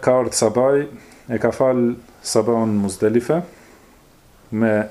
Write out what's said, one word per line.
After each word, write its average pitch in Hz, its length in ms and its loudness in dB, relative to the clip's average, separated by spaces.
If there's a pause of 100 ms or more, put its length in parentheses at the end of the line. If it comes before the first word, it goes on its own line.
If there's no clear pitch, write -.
ka 127 160 4
ardhur 113 160 -2
sabaj, 127 460 2 (500)
e 110 80 -2
ka 113 160 0
fal 131 240 2 (440)
sabahun 113 500 0
në 101 100 0
Muzdelife 113 560 0 (1120)
me 110 220 0 (180)